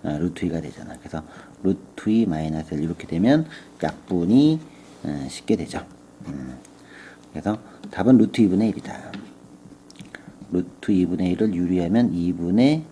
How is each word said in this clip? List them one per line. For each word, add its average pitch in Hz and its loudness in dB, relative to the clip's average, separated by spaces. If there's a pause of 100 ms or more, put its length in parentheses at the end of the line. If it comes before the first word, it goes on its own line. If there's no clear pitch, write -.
어, 76 -4
루트 87 -4
이가 82 -2
되잖아. - -14
그래서 80 -12 (400)
루트 - -2
이 113 4
마이너스 80 -4
일 73 -4
이렇게 82 -6
되면 127 2 (380)
약분이, 104 2 (440)
어, 73 -6
쉽게 - -2
되죠. 82 -8 (460)
음. 65 -12 (760)
그래서 98 -6 (320)
답은 117 6
루트 107 4
이분의 101 4
일이다. - -10 (1400)
루트 - -4
이분의 90 2
일을 101 0
유리하면 90 2
이분의 90 2